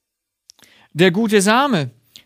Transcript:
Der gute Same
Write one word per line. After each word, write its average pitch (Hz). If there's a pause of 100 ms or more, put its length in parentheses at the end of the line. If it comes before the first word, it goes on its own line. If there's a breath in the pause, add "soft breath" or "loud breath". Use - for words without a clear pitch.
(920 soft breath)
Der 180
gute 214
Same 214 (340 soft breath)